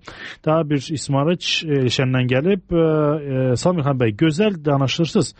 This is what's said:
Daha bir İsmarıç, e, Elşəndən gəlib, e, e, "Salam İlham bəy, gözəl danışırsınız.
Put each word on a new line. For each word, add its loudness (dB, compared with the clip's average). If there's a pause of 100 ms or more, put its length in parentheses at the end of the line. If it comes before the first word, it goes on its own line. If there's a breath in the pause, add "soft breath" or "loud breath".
(440 loud breath)
Daha 0
bir -2
İsmarıç, -2
e, -10
Elşəndən 0
gəlib, 0 (140)
e, 0
e, 2
"Salam 2
İlham 0
bəy, 2
gözəl 0
danışırsınız. 0